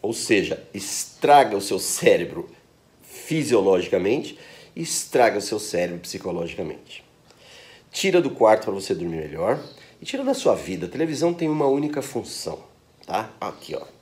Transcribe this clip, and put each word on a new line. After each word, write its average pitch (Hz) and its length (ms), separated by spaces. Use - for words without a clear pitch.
Ou 110 100
seja, 98 500
estraga 127 800
o 98 60
seu 95 180
cérebro 85 680
fisiologicamente 101 1400
e 165 60
estraga 117 560
o 101 40
seu 107 160
cérebro 87 440
psicologicamente. 87 1000
Tira 180 320
do 139 80
quarto 110 360
pra 101 80
você 95 200
dormir 82 280
melhor 82 360
e - 40
tira 277 160
da 269 120
sua 151 200
vida. 90 320
A 87 40
televisão 156 440
tem 175 140
uma 151 200
única 143 340
função, - 580
tá? 107 240
Aqui, - 340
ó. - 100